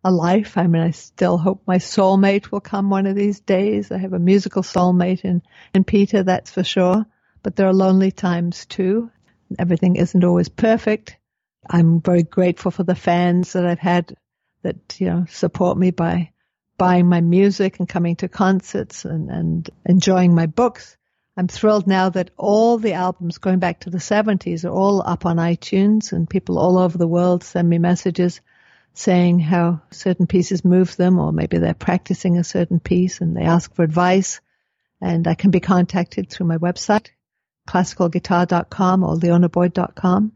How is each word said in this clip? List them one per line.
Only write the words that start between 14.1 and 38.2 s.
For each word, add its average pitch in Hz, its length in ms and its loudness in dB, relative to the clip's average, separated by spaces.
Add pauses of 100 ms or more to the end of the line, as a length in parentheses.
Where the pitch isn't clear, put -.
that, - 380 -10
you 185 60 -2
know, 170 220 -2
support - 500 -2
me 180 140 2
by 170 400 -4 (440)
buying 180 320 2
my 175 120 2
music 190 580 0
and 180 100 -6
coming 170 280 -4
to 175 120 -8
concerts - 760 -4
and, 160 260 -8
and 165 400 -6 (160)
enjoying 180 480 4
my 165 120 2
books. 240 500 -4 (400)
I'm 185 100 -4
thrilled 208 400 0
now 190 240 2
that 180 260 -6
all 220 420 2
the 214 160 -2
albums 180 440 -6
going 185 220 0
back 175 200 -4
to 180 100 -14
the 175 100 -6
seventies 196 640 -2
are - 80 -6
all 196 340 2
up 175 180 -4
on 170 120 0
iTunes, 190 760 0
and 170 160 -4
people 180 300 -4
all 180 200 4
over 180 200 0
the 170 80 0
world 175 380 0
send 175 240 -2
me 170 100 2
messages 175 640 0 (540)
saying 180 440 2
how 170 420 0 (120)
certain 180 340 0
pieces 180 380 -2
move 180 320 4
them, 180 220 2
or 156 140 -2
maybe 165 260 -2
they're 170 160 0
practicing 175 640 -2
a 170 60 -2
certain 175 360 -2
piece 180 400 -2
and 170 160 -4
they 170 80 -4
ask 170 300 0
for 170 100 0
advice. 180 560 0 (600)
And 165 280 -2
I 165 60 0
can 190 160 2
be 175 100 2
contacted 180 680 -2
through - 180 -6
my 165 120 -2
website, 180 520 -2 (580)
classical 180 400 0
guitar 175 380 0